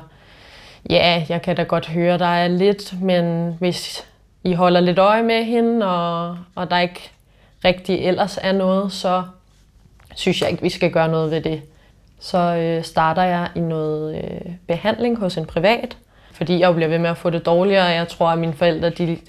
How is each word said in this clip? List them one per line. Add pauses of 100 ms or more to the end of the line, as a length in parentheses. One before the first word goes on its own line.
(920)
"Ja,
jeg
kan
da
godt
høre,
der
er
lidt,
men
hvis (380)
I
holder
lidt
øje
med
hende,
og, (180)
og
der
ikke (540)
rigtig
ellers
er
noget,
så (920)
synes
jeg
ikke,
vi
skal
gøre
noget
ved
det." (640)
Så,
øh,
starter
jeg
i
noget,
øh, (160)
behandling
hos
en
privat, (360)
fordi
jeg
jo
bliver
ved
med
at
få
det
dårligere,
og
jeg
tror,
at
mine
forældre,
de (100)